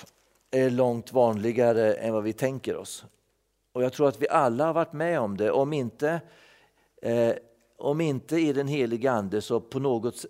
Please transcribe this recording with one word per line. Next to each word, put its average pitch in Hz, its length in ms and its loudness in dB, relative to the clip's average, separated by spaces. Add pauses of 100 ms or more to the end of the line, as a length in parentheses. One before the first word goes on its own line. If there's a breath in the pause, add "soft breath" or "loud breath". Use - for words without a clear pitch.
(500)
är 131 200 2
långt 123 420 0
vanligare 113 800 4
än 113 200 -4
vad 107 80 0
vi 110 100 -2
tänker 123 440 -4
oss. - 280 -14 (680)
Och 127 100 -2
jag 127 100 0
tror 147 160 2
att 135 140 -2
vi 143 60 0
alla 135 380 2
har 165 60 0
varit 160 200 0
med 160 280 -2
om 101 160 -2
det. 104 140 0
Om 139 220 0
inte, 151 480 -2 (840 soft breath)
eh, 117 320 2 (420)
om 147 240 -2
inte 151 360 -2
i 160 160 2
den 135 160 -2
heliga 127 440 0
ande, 104 280 0
så 117 200 -2
på - 180 -10
något 123 360 -2
s-, - 160 -14